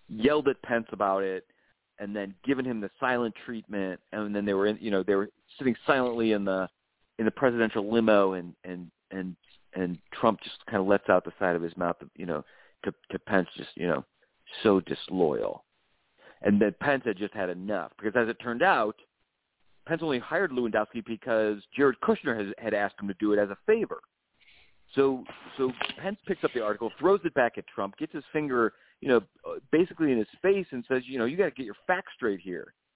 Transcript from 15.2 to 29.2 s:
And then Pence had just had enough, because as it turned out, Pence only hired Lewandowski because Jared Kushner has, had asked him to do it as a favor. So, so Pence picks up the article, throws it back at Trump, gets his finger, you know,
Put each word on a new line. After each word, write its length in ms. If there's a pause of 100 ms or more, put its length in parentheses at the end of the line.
And 180
then 200
Pence 240
had 120
just 160
had 160
enough, 500
because 220
as 80
it 140
turned 200
out, 340 (880)
Pence 160
only 160
hired 320
Lewandowski 540
because 540 (180)
Jared 260
Kushner 360
has, 200
had 160
asked 260
him 80
to 120
do 120
it 60
as 120
a 160
favor. 340 (920)
So, 300 (320)
so 160 (260)
Pence 280
picks 160
up 120
the 100
article, 340
throws 260
it 100
back 240
at 100
Trump, 300
gets 140
his 200
finger, 400 (280)
you 80
know, 120 (520)